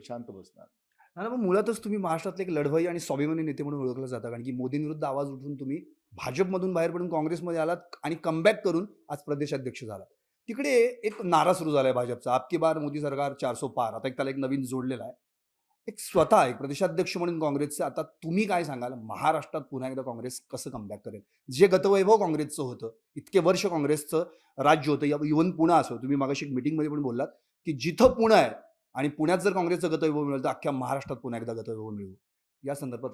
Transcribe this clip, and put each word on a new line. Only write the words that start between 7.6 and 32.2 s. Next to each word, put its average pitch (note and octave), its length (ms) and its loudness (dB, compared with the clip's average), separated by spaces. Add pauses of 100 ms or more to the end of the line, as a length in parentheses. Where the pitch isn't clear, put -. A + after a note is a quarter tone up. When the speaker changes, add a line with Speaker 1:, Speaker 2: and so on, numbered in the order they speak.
Speaker 2:
आणि D#3 120 -4
कमबॅक E3+ 500 2
करून F3 200 0 (240)
आज D3 80 -8
प्रदेशाध्यक्ष C#3 680 -6
झाला. G2+ 200 -12 (440)
तिकडे C4+ 220 -4 (340)
एक G#3+ 180 -4
नारा E3+ 320 4
सुरू E3 180 -2
झालाय C3 220 4
भाजपचा, B2 420 -2
"अब C3 60 2 (100)
की E3+ 60 0
बार D#3+ 220 2
मोदी D3 220 -4
सरकार C#3 400 -2
चारसो C3 260 -4
पार." A#2 260 -2
आता A2+ 140 -6
एक B2+ 80 -6
त्याला C3+ 160 -2
एक C3+ 60 -6
नवीन C#3 260 -2
जोडलेला B2+ 400 -6
आहे. B2 100 -14 (760)
एक G#3+ 120 -12
स्वतः F3 460 4
एक B2 120 -4
प्रदेशाध्यक्ष D#3+ 600 -2
म्हणून F3 220 -2
काँग्रेसचे, D3 440 -2
आता D3 200 -6
तुम्ही F3 440 -4
काय F3+ 160 0
सांगाल, C3 300 -6
महाराष्ट्रात C#3+ 680 -2
पुन्हा C3 280 -8
एकदा C3 120 -8
काँग्रेस A#2+ 380 -8
कसं - 300 -12
कमबॅक G#2 360 -12
करेल? G#2 160 -14 (300)
जे D3+ 160 8
गतवैभव G3 500 6
काँग्रेसचं D#3 460 0
होतं, A#2+ 280 -8 (240)
इतके F#3 240 2
वर्ष F3+ 260 4
काँग्रेसचं D#3 600 0 (320)
राज्य D3 340 4
होतं, C#3+ 140 2
या, D3 120 2
even D3+ 340 2
पुणे E3 220 4
असो, C3 240 4
तुम्ही C3 180 -2
मागाशी C#3 300 -2
एक C#3+ 60 -8
मीटिंगमध्ये D3 400 -2
पण D3 100 -4
बोललात B2+ 260 -2 (380)
की D#3+ 80 -2
जिथं D#3+ 400 4
पुणे A3+ 220 6
आहे C3+ 160 6 (420)
आणि C#3 160 -2
पुण्यात D#3 280 2
जर F3+ 160 2
काँग्रेसचं E3+ 380 0
गतवैभव D3+ 320 2
मिळेल, C#3 200 -2
तर C#3+ 60 0
अख्ख्या C#3+ 220 -4
महाराष्ट्रात C3 460 -4
पुन्हा A#2 220 -6
एकदा A2+ 140 -6
गतवैभव A2 360 -8
मिळू. G2+ 240 -12 (500)